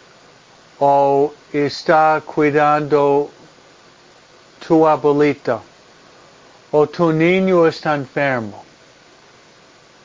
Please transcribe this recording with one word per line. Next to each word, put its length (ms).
o 560
está 720
cuidando 1080
tu 200
abuelita 720
o 140
tu 260
niño 540
está 280
enfermo, 720